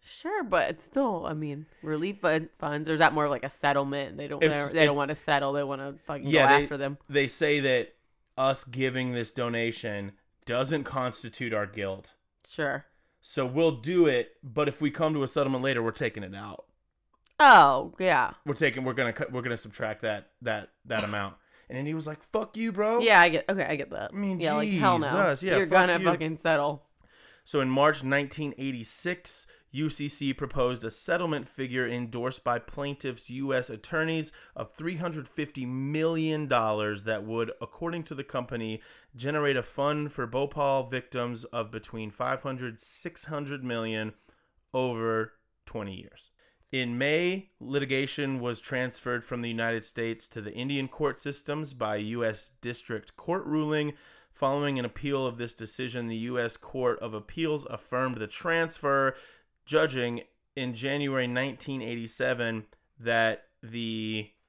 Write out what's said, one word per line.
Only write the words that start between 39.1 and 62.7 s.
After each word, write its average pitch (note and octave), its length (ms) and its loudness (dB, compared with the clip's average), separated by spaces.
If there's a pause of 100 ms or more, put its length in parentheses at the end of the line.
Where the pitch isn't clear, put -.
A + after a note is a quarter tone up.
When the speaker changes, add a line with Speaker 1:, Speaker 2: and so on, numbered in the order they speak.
Speaker 2:
generate C#3+ 400 0
a B2 80 0
fund D3 480 -2
for B2 160 -4
Bhopal C3+ 600 0
victims B2 560 -6
of A2+ 260 -6
between A2 400 -10
five C3 320 -4
hundred, B2+ 380 -8
six - 440 -14
hundred C#3+ 380 -8
million A2+ 480 -4 (600)
over A2+ 640 -2 (300)
twenty G2+ 300 -10
years. - 360 -20 (400)
In A#2+ 260 -2
May, F3 520 0 (100)
litigation C3+ 800 -2
was A#2+ 220 -4
transferred B2 640 -4
from A#2+ 160 -6
the A#2 80 -4
United A2+ 340 -2
States A2+ 460 -6
to - 100 -10
the G#2 140 -10
Indian C3+ 340 -4
court C#3+ 320 -4
systems C#3+ 540 -8
by A2 240 -2
U A2+ 260 -4
S A2 380 -4
District - 560 -10
Court F3+ 280 -4
ruling. D3+ 480 0 (400)
Following C#3 460 0
an A#2+ 60 -2
appeal C3+ 420 -2
of A#2 100 -6
this A#2 160 -6
decision, A#2 540 -8
the A2+ 80 -4
U A#2+ 240 -4
S A#2 160 -2
Court B2+ 440 -2
of A2 140 -8
Appeals D3 560 -4
affirmed B2+ 460 -2
the A2 120 -4
transfer, C#3+ 880 0 (500)
judging C3 560 0 (340)
in B2+ 180 -6
January C3+ 540 -2
nineteen C3 540 -4
eighty-seven A#2 840 -4 (340)